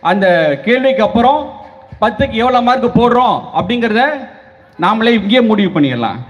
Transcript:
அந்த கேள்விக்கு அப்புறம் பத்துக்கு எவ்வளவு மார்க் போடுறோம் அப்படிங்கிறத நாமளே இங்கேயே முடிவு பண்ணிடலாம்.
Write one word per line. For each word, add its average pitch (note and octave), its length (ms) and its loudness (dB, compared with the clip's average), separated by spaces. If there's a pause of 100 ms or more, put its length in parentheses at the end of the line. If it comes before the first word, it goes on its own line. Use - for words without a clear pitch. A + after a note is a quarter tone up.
அந்த F3+ 640 0
கேள்விக்கு C4 380 2
அப்புறம் B3 500 0 (480)
பத்துக்கு A#3 300 -2
எவ்வளவு A#3+ 340 0
மார்க் B3 360 0
போடுறோம் A#3+ 400 2 (180)
அப்படிங்கிறத A3+ 440 -2 (800)
நாமளே A3 240 0
இங்கேயே A#3 340 2
முடிவு G3+ 400 0
பண்ணிடலாம். A#2 360 -2 (140)